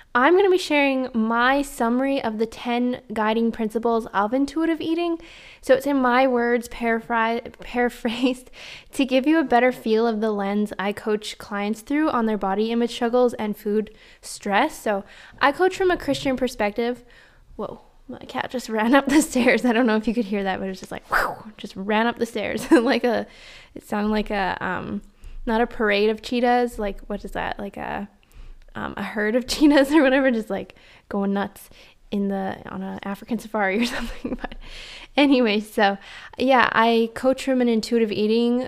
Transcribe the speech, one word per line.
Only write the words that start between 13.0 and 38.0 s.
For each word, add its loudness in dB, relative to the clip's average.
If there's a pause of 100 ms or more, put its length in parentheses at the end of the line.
and -6
food -4 (240)
stress. -2
So -4 (340)
I 4
coach 0
from 2
a 2
Christian -2
perspective. -4 (500)
Whoa. -10 (280)
My -14
cat -6
just -8
<laughs> -
ran 2
up 6
the 6
stairs. 2
I 2
don't 2
know 4
if -2
you 0
could -2
hear -4
that, -4
but -8
it -6
was -12
just -16
like, -12
whew, -4
just -14
ran 0
up -4
the -2
stairs. -4
<laughs> -
Like 4
a, 0 (480)
it -18
sounded -2
like -2
a, -2
um, -6 (440)
not 0
a 2
parade 2
of -4
cheetahs. 0
Like, -6
what -8
is -12
that? -6
Like -12
a, -8 (640)
um, -8
a -8
herd -2
of -2
<laughs> -
cheetahs 4
or 8
whatever, 4
just, -2
like, -8 (320)
going -2
nuts -6 (400)
in -2
the, -4 (120)
on -10
a -10
African -6
safari -2
or 0
<laughs> -4
something. -8
But -10 (600)
anyway, 4
so 0 (400)
yeah, 4
I 4
coach 0
from 2
an 4
intuitive 2